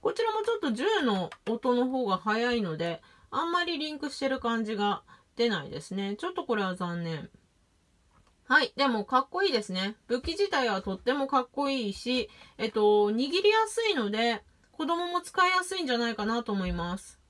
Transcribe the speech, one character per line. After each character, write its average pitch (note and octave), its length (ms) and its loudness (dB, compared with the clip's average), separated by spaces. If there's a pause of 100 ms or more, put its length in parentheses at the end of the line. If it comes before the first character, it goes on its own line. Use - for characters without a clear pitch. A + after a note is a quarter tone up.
(180)
ち A#4 60 -2
ら A4+ 100 0
も A4 100 -2
ち A4 80 -2
ょ A#4 60 0
っ - 40 -6
と C#4 120 -2
銃 A#3 120 -2 (200)
の F#3+ 260 0 (180)
音 A#3+ 260 0
の B3 140 2
方 B3+ 180 -2
が G3+ 100 2
早 A3 360 0
い A#3 100 0
の E3 140 -2
で、 E3 260 -4 (280)
あ G#4+ 140 -2
ん E4+ 80 -2
ま F4 120 2
り E4+ 140 -4
リ D4+ 140 -4
ン D4 60 -10
ク D4 120 -6
し - 80 -12
て C4+ 100 -2
る C4 120 -2
感 A#3 240 0
じ G#3+ 100 -4
が G3+ 280 0 (340)
出 A#3 120 2
な F3+ 160 -2
い C3+ 60 -12
で D3 100 -8
す - 140 -10
ね。 G3 220 -4
ち E4 100 -8
ょ F#4 40 -4
っ - 20 -12
と F4+ 120 -6
こ A#3 120 0
れ G#3 60 0
は F#3 120 -2
残 F3 300 -4
念。 D#3+ 240 -6 (1200)
は D4 140 6
い。 - 140 -4
で C#4 100 4
も A3 180 2
か B3+ 160 2
っ - 100 -2
こ F#4 120 -2
い G4 80 2
い - 20 -4
で A3 100 2
す G3 100 -8
ね。 F#3+ 240 -2 (100)
武 - 160 -2
器 - 60 -6
自 G4 200 0
体 C4+ 200 2
は G3 120 0
と F#3+ 140 -4
っ F#3 40 -10
て A#3+ 140 0
も C#4 140 0
か C4+ 160 2
っ B3 100 -6
こ C#4 160 -2
い B3+ 220 -2
い - 20 -4
し、 B3 380 -2 (280)
え A3 80 -2
っ G#3+ 60 -4
と、 G#3 380 6
握 A3 60 0
り E4+ 340 4
や A4 180 4
す A4+ 220 -2
い F#4+ 40 2
の A3 160 0
で、 A3+ 320 0 (300)
子 D#4 140 -6
供 E4+ 220 0
も F4 120 0
使 F4+ 260 2
い F#4 40 4
や F#4 140 2
す F#4+ 120 -6
い F#4 60 -2
ん D#4 40 -2
じ B3+ 60 0
ゃ A#3 60 2
な A#3 100 0
い A3+ 80 -4
か G#3 100 -2
な A#3 160 0
と A3+ 100 -4
思 G3 140 0
い F3+ 60 -2
ま F3 240 -2
す。 - 340 -14